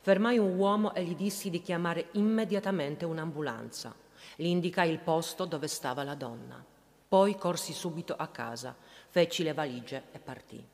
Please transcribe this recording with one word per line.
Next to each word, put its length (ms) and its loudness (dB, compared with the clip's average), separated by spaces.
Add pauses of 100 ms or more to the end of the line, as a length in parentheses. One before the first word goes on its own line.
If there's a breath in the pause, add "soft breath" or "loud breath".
Fermai 380 6
un 180 4
uomo 380 4
e 100 0
gli 100 -4
dissi 360 -2
di 100 -2
chiamare 520 -2
immediatamente 920 0
un'ambulanza. 880 -6 (400 loud breath)
Gli 120 -4
indicai 440 2
il 80 0
posto 460 0
dove 220 -4
stava 360 -4
la 120 -4
donna. 500 -12 (420)
Poi 300 6
corsi 380 -2
subito 420 -6
a 120 -4
casa, 460 -8 (340 loud breath)
feci 340 4
le 100 2
valigie 600 -4
e 60 -16
partii. 560 -14